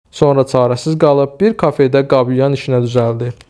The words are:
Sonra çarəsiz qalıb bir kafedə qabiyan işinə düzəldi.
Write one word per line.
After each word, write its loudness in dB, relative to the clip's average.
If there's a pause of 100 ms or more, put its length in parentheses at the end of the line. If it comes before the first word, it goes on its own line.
(100)
Sonra 2
çarəsiz 0
qalıb 2
bir 0
kafedə 2
qabiyan 0
işinə -2
düzəldi. -2 (160)